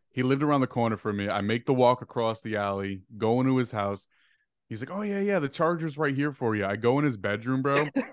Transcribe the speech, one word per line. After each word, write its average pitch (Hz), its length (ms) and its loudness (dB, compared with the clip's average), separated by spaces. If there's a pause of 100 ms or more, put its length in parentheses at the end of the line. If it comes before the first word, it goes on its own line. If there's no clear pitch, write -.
(120)
he 127 100 -4
lived 135 220 2
around 147 180 2
the 127 60 2
corner 117 300 -2
from 104 200 -4
me. 101 120 -2
I 101 120 0
make 113 240 -2
the 143 80 2
walk 123 300 4
across 113 380 -2
the 107 160 -4
alley, 98 440 -4 (160)
go 117 240 2
into 131 160 4
his 123 140 0
house. 101 340 -4 (640)
He's 110 120 -10
like, 135 140 -10
"Oh, 202 60 -6
yeah, 202 180 -4
yeah, 202 200 2
the 143 100 -2
charger's 160 480 0
right 147 180 0
here 143 160 0
for 117 240 -2
you." 101 100 0
I 101 120 -2
go 120 220 4
in 147 40 2
his 131 140 0
bedroom, 113 440 -2
bro, 143 260 2 (260)